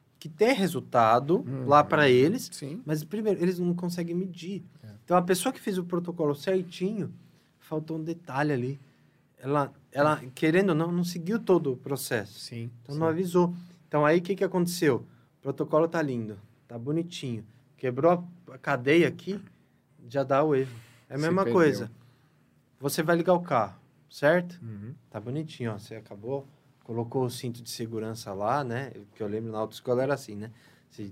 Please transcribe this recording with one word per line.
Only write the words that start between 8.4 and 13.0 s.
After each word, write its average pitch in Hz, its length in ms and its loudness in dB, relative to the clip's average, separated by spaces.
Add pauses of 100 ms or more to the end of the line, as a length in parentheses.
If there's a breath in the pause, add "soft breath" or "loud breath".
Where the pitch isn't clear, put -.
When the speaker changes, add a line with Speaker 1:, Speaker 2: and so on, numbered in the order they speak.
Speaker 1:
ali. 131 280 -4 (580 soft breath)
Ela, 139 340 0 (180)
ela, 147 320 2 (140)
querendo 175 320 4
ou 170 80 2
não, 170 160 0
não 175 100 0
seguiu 175 380 -4
todo 165 320 2
o 123 40 -6
processo. 127 600 -6
Speaker 2:
Sim, 117 320 -12 (120)
Speaker 1:
Então, 143 120 -12
Speaker 2:
sim. 151 60 -6